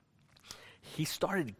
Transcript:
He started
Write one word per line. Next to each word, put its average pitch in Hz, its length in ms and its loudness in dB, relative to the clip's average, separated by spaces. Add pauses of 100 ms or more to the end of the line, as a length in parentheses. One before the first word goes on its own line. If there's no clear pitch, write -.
(800)
He - 240 -2
started 180 540 2